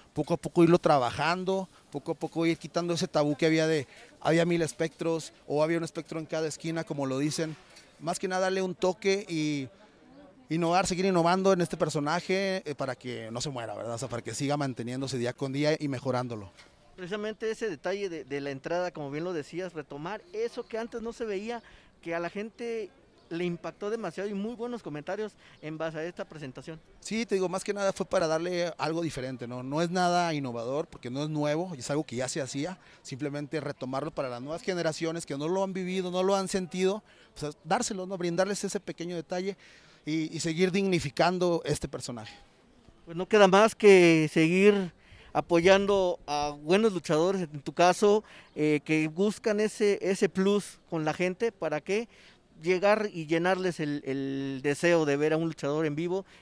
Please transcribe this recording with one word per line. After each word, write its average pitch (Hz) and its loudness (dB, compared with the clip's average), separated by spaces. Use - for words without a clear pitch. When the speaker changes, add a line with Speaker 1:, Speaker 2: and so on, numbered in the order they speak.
Speaker 1:
poco 156 -2
a - 2
poco - 2
irlo 170 8
trabajando, 170 2
poco 147 -6
a - -14
poco 160 -4
ir 165 0
quitando 170 -4
ese 175 -2
tabú 147 2
que 170 2
había 160 4
de, 156 0
había 165 4
mil 170 2
espectros, 160 -4
o 147 0
había 165 2
un 165 -4
espectro 160 -10
en 156 -8
cada 160 -4
esquina, 160 -6
como 143 -4
lo 131 -2
dicen, 156 -2
más 165 -4
que 190 -4
nada 185 0
darle 190 0
un 185 -2
toque 190 0
y 151 -2
innovar, 170 2
seguir 185 0
innovando 185 4
en 180 4
este 165 -2
personaje, 175 -2
eh, 147 -6
para 131 -6
que 113 -10
no 120 -6
se 156 -4
muera, 117 -8
¿verdad? 107 -6
O 117 -6
sea, 123 -6
para 117 -6
que 113 -8
siga 143 0
manteniéndose 131 -4
día 120 0
con 135 -6
día 147 2
y 147 -4
mejorándolo. 123 -4
Speaker 2:
Precisamente 208 -8
ese 220 -4
detalle 190 -4
de, 165 -10
de 139 -6
la 139 -6
entrada, 170 -4
como 151 -8
bien 147 -6
lo 180 -4
decías, 170 -8
retomar 160 -10
eso 233 -6
que 220 -8
antes 233 -8
no 226 -8
se 226 -8
veía, 220 -6
que 170 -6
a 170 -2
la 170 -4
gente 226 -8
le 170 -4
impactó 175 -6
demasiado 202 -6
y 214 -6
muy 208 -6
buenos 233 -8
comentarios 185 -8
en 156 -10
base 160 -6
a 156 -6
esta 180 -10
presentación. 151 -14
Speaker 1:
Sí, 226 -4
te 220 -2
digo, 185 2
más 180 -6
que 202 -4
nada 196 0
fue 185 -6
para 180 2
darle 170 0
algo 160 -2
diferente, 127 -6
¿no? 123 -10
No 139 -2
es 175 0
nada 175 2
innovador, 131 -4
porque - -12
no 135 -4
es 156 -4
nuevo, 151 -2
y 131 -12
es 113 -6
algo 147 -2
que 117 -10
ya 127 -2
se - -4
hacía, 143 -6
simplemente 143 -8
retomarlo 139 -6
para 139 -4
las 120 -8
nuevas 147 -10
generaciones 165 -2
que 143 -6
no 147 -4
lo 190 0
han 190 -2
vivido, 185 -4
no 180 0
lo 196 4
han 190 0
sentido, 185 0
pues, 147 -8
dárselo, 190 -2
¿no? 190 -6
Brindarles 175 0
ese 196 -4
pequeño 175 -8
detalle 185 -6
y, 160 -2
y 151 -6
seguir 170 2
dignificando 175 2
este 143 -2
personaje. 120 -12
Speaker 2:
Pues 165 -12
no 180 -4
queda 208 8
más 202 8
que 170 10
seguir 185 6
apoyando 185 4
a 147 -2
buenos 196 4
luchadores, 175 0
en 147 -8
tu 151 -8
caso, 202 6
eh, 151 2
que 156 2
buscan 208 0
ese, 208 0
ese 190 0
plus 196 0
con 160 -2
la 156 0
gente 185 -2
para 151 -4
que 214 -4
llegar 202 2
y 160 -8
llenarles 180 0
el, 147 -4
el 135 -4
deseo 160 4
de 143 2
ver 151 2
a 156 4
un 165 0
luchador 156 -2
en 147 -2
vivo 175 -2